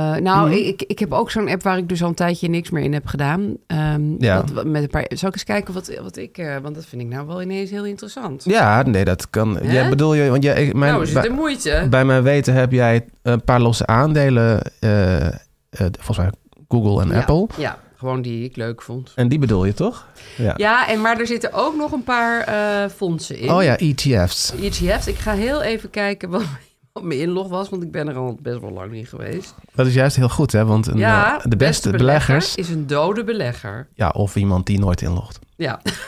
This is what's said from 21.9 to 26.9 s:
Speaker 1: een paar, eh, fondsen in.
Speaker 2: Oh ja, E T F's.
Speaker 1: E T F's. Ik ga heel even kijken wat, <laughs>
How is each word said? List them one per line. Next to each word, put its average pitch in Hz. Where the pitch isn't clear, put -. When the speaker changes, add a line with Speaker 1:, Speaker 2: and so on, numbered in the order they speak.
Speaker 1:
een 262
paar, 233
eh, 208
fondsen 170
in. 131
Speaker 2:
Oh 185
ja, 135
E 151
T -
F's. -
Speaker 1:
E 202
T -
F's. 196
Ik 202
ga 214
heel 240
even 220
kijken 202
wat, 180
<laughs> -